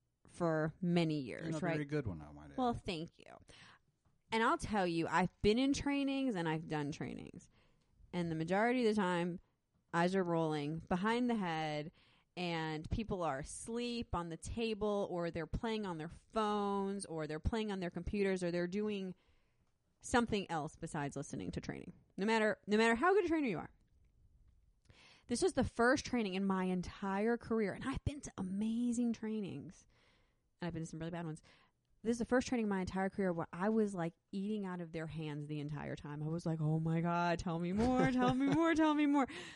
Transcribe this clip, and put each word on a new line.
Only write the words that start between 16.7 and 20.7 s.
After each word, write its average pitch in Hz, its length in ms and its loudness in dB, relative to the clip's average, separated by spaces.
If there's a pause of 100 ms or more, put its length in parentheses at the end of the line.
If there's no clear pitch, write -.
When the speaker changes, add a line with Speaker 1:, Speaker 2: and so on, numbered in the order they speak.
Speaker 1:
or 156 220 -6
they're 151 120 -4
playing 214 320 0
on 190 100 -4
their 175 100 -4
computers, 190 520 0
or 175 80 0
they're 175 160 0
doing 196 480 -4 (880)
something 226 500 2
else 160 300 -4